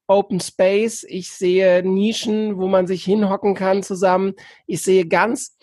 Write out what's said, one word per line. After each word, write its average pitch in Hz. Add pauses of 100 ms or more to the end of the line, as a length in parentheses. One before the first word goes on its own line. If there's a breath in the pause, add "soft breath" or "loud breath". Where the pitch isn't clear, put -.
Open 196
Space, 202
ich 180
sehe 185
Nischen, 214
wo 185
man 190
sich 185
hinhocken 196
kann 190
zusammen. 190 (320 loud breath)
Ich 170
sehe 185
ganz 190